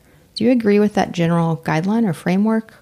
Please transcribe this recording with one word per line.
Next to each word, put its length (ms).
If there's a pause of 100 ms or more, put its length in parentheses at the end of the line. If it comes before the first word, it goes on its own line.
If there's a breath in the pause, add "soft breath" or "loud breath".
(340 soft breath)
Do 100
you 80
agree 280
with 160
that 160
general 460
guideline 520
or 40
framework 680